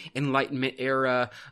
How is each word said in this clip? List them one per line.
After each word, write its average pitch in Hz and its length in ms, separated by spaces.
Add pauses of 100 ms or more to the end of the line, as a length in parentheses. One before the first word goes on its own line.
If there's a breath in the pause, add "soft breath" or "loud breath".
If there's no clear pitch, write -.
(120)
Enlightenment 135 640
era, 127 520 (220 loud breath)